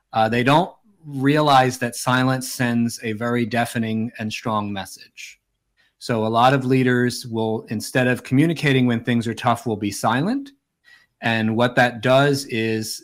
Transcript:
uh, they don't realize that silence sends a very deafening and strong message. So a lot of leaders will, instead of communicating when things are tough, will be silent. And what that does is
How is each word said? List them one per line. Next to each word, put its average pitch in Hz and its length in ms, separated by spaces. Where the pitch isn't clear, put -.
uh, 110 160
they 120 120
don't 151 320
realize 139 720
that 120 160
silence 127 560
sends 117 520
a 113 80
very 120 340
deafening 113 760
and 110 120
strong 107 400
message. - 680
So 110 260
a 110 40
lot 120 240
of 127 120
leaders 123 640
will, 110 420
instead 123 380
of 123 160
communicating 139 640
when 117 180
things 117 240
are 113 60
tough, 117 320
will 110 120
be 101 140
silent. 175 600
And 110 360
what 123 180
that 123 260
does 139 440
is 110 580